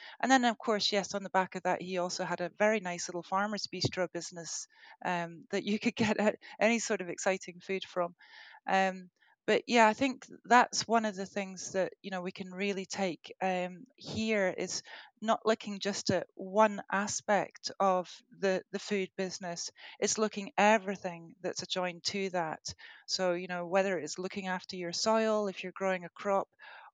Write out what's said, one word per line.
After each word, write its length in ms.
And 80
then, 140
of 120
course, 360
yes, 220
on 100
the 60
back 260
of 80
that, 180
he 160
also 260
had 160
a 180
very 200
nice 300
little 160
farmer's 420
bistro 460
business, 560
um, 460
that 140
you 160
could 160
<laughs> 0
get 240
a-, 160
any 180
sort 220
of 80
exciting 520
food 240
from. 300
Um, 420
but 220
yeah, 180
I 60
think 340
that's 440
one 160
of 100
the 120
things 460
that, 200
you 80
know, 100
we 120
can 180
really 340
take, 560
um, 440
here 640
is 240
not 240
looking 320
just 320
at 240
one 560
aspect 880
of 340
the, 220
the 80
food 360
business. 540
It's 180
looking 400
everything 840
that's 200
adjoined 440
to 240
that. 440
So, 280
you 120
know, 220
whether 280
it's 220
looking 300
after 260
your 180
soil, 540
if 160
you're 100
growing 320
a 40
crop, 400